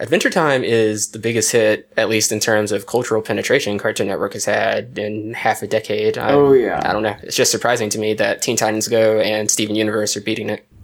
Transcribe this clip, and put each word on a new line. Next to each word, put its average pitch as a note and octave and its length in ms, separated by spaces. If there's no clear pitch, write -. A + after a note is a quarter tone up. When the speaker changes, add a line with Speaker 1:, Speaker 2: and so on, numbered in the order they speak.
Speaker 1:
Adventure F#3 280
Time C#3+ 360
is G#2+ 460
the A2+ 80
biggest A2+ 340
hit, G#2+ 420
at G#2+ 140
least A2 240
in G#2+ 80
terms G#2+ 320
of G2 120
cultural A2+ 360
penetration, G#2+ 580
Cartoon G#2+ 280
Network G2 260
has G#2 100
had G#2+ 560
in G#2+ 340
half - 300
a G#2 40
decade. G#2+ 500
I, A#2+ 160
Speaker 2:
Oh, C#3+ 180
yeah. G#2+ 320
Speaker 1:
I - 80
don't G#2 120
know. G#2 200
It's - 140
just B2 140
surprising A2+ 400
to A2 80
me G#2+ 160
that G#2 260
Teen A#2 160
Titans G#2+ 320
Go A2 320
and G#2+ 280
Steven G#2+ 260
Universe G#2+ 420
are G2 40
beating G#2+ 280
it. - 160